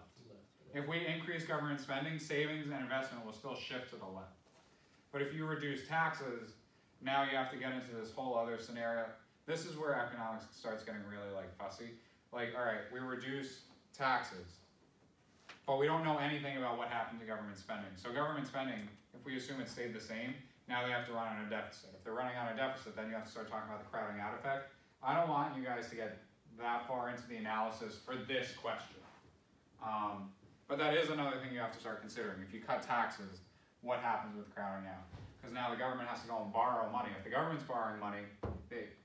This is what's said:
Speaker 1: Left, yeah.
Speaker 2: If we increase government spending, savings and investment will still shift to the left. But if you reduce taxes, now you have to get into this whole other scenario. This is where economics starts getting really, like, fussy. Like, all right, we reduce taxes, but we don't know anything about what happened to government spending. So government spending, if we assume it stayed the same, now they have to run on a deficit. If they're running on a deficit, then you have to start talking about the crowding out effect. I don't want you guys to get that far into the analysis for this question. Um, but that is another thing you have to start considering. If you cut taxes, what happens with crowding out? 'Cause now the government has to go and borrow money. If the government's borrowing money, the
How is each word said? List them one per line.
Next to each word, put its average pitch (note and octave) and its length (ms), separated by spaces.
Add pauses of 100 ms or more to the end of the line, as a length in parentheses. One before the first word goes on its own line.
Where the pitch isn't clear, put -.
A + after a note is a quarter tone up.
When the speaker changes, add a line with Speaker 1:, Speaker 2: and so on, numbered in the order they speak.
(280)
Speaker 1:
Left, G2+ 140 (320)
yeah. C#3+ 80
Speaker 2:
If C#3+ 80
we E3+ 180
increase E3 380
government D3 340
spending, D3+ 400
savings D3+ 500
and C3+ 120
investment B2+ 440
will A2 80
still C3 220
shift B2 360
to A#2+ 40
the G2 100
left. F#2+ 300 (760)
But C#3+ 80
if C#3+ 120
you D#3 120
reduce C#3+ 420
taxes, B2+ 640 (500)
now C3+ 220
you C3+ 140
have C3 140
to C#3 60
get B2+ 160
into B2 220
this A2 160
whole C3 260
other A#2 200
scenario. A#2 480 (400)
This E3 200
is D#3 120
where D3+ 200
economics A#2 540
starts A2 320
getting G#2 260
really, G2+ 240
like, F2+ 240
fussy. A#2 340 (420)
Like, A#2+ 240
all B2 80
right, G#2+ 160 (100)
we B2+ 80
reduce C3 600 (320)
taxes, A#2 540 (1160)
but C3+ 140
we C#3+ 60
don't D#3+ 180
know D3+ 140
anything C#3+ 400
about B2 200
what A#2+ 120
happened A2+ 320
to A2 40
government G#2 320
spending. G2+ 380
So A#2 160
government C#3+ 360
spending, A#2+ 420 (240)
if B2+ 120
we C3 120
assume C3 240
it G#2+ 80
stayed A#2+ 240
the G#2 80
same, A2+ 320 (340)
now B2 180
they B2 60
have B2 160
to A#2 60
run A#2 140
on G#2+ 180
a G#2 40
deficit. - 480
If - 60
they're A2+ 100
running B2 240
on A#2+ 140
a A2 60
deficit, A#2+ 400
then A2 100
you A2+ 80
have A2 100
to - 60
start A2 180
talking F#2+ 200
about - 140
the - 60
crowding G#2 300
out G#2 140
effect. C3+ 360 (320)
I C3+ 140
don't E3+ 140
want C#3+ 260
you C3 80
guys A#2+ 280
to A2+ 40
get G#2+ 220 (420)
that A#2+ 280
far A#2+ 220
into A#2+ 200
the A#2 80
analysis A2 640
for B2+ 120
this B2 420
question. - 400 (840)
Um, G#2+ 480 (380)
but C#3+ 120
that D3+ 180
is D#3 120
another C#3+ 300
thing B2+ 140
you B2 60
have A#2 120
to - 80
start A2 220
considering. G#2 440
If G2 80
you G#2+ 60
cut - 220
taxes, G2+ 580 (420)
what A#2+ 180
happens A2 360
with G#2 180
crowding G2 340
out? F#2 180 (360)
'Cause A2+ 120
now B2 160
the A2 80
government B2+ 320
has A#2 140
to A#2 40
go A#2 140
and G2+ 100
borrow A2+ 400
money. A#2 240
If F#2+ 80
the A2 60
government's D3 340
borrowing A2 360
money, G#2 260 (440)
the A#2 180 (180)